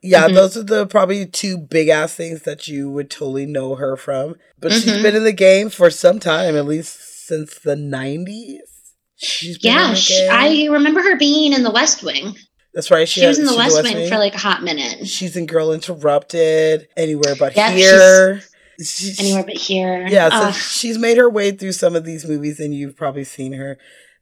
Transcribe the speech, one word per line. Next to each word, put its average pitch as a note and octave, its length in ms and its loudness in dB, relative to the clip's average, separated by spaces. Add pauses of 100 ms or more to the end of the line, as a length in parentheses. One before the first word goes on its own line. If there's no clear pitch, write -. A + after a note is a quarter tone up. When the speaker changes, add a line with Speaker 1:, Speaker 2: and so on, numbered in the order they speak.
Speaker 1:
Yeah, F3 220 4
Speaker 2:
Mm-hmm. F#3 100 4
Speaker 1:
those F#3+ 220 6
are A3+ 60 -8
the G#3 240 0
probably G3 400 0
two F#3 320 -8
big D#3 300 0
ass D#3 260 0
things E3 280 -12
that D3 240 -10
you C#3 240 -8
would C#3 200 -8
totally C#3 360 -8
know C3+ 300 -6
her C3+ 200 -6
from. C#3 400 -8 (220)
But E3 140 -4
she's A3 140 0
Speaker 2:
Mm-hmm. G#3 160 0
Speaker 1:
been G#3+ 140 2
in A3 80 0
the G#3+ 80 2
game F#3+ 380 4
for F3 200 4
some F3+ 280 2
time, E3 380 -2
at C#3+ 100 -2
least - 600 -10
since D#3 320 -8
the C#3+ 180 -4
nineties. D3+ 840 -10 (540)
She's - 420 -10
been A3+ 140 0
in C#4 60 2
Speaker 2:
Yeah, F4 120 2
Speaker 1:
the G#3 60 -2
Speaker 2:
sh-, - 120 0
Speaker 1:
game. F#3+ 240 2
Speaker 2:
I D4 380 2
remember D4 320 2
her F#4 140 2
being D4 360 2
in C4 100 2
The A#3 80 0
West B3+ 320 0
Wing. D3 320 -8 (400)
Speaker 1:
That's D#3+ 160 -8
right. E3 180 6
She - 120 -4
Speaker 2:
She C4 60 6
was C#4+ 100 2
Speaker 1:
had, D4+ 60 0
Speaker 2:
in C#4+ 40 0
The C4 60 0
Speaker 1:
she A#3 60 0
Speaker 2:
West A#3 240 2
Speaker 1:
did A#3 120 -2
Speaker 2:
Wing F3 140 -4
for, A3 100 -2
like, G3+ 160 0
a G3 40 -10
hot G3 240 -4
minute. D3+ 440 -8
Speaker 1:
She's F3+ 300 -8
in E3+ 100 -6
Girl D#3+ 260 0
Interrupted, D#3 1200 -2
Anywhere D3 420 -2
But C#3 180 -2
Speaker 2:
Yep, G#3 160 2
Speaker 1:
Here. F#3+ 680 8
Speaker 2:
she's - 60 -20 (420)
Speaker 1:
She's G3 320 -10
Speaker 2:
Anywhere G3 240 0
But G#3 120 -12
Here. F#3 520 -4
Speaker 1:
Yeah, F3+ 220 4
so G#3 180 2
Speaker 2:
Ugh. F#3+ 60 -4
Speaker 1:
she's - 420 -6
made A#3 220 2
her B3 100 6
way G#3 220 0
through F#3+ 220 -8
some F3 220 -2
of E3 120 -4
these D#3+ 180 -12
movies, D3 360 -6
and D3 140 -6
you've C#3 220 -12
probably C#3 280 -8
seen C3 280 -12
her C3+ 240 -12 (460)